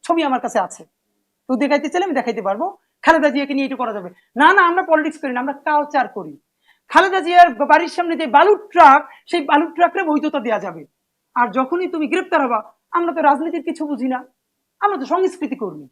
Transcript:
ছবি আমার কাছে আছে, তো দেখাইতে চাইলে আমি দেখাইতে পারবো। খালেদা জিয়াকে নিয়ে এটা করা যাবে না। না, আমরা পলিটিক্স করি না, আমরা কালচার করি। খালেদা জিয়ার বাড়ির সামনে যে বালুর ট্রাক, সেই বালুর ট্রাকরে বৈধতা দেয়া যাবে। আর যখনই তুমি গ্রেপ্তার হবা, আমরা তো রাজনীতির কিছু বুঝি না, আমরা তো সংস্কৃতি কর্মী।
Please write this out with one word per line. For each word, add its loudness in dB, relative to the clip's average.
ছবি -2
আমার -2
কাছে -6
আছে, -18
তো -2
দেখাইতে -2
চাইলে -2
আমি -4
দেখাইতে -6
পারবো। -6
খালেদা 2
জিয়াকে -4
নিয়ে -2
এটা -8
করা -6
যাবে -10
না। 6
না, 4
আমরা 0
পলিটিক্স 0
করি -8
না, -4
আমরা -6
কালচার -2
করি। -14
খালেদা 2
জিয়ার 6
বাড়ির 2
সামনে -4
যে -4
বালুর 4
ট্রাক, 8
সেই -2
বালুর 0
ট্রাকরে 0
বৈধতা -2
দেয়া -4
যাবে। -12
আর 0
যখনই -2
তুমি -4
গ্রেপ্তার -2
হবা, -4
আমরা -2
তো -4
রাজনীতির 0
কিছু -8
বুঝি -6
না, -6
আমরা -2
তো -8
সংস্কৃতি -4
কর্মী। -10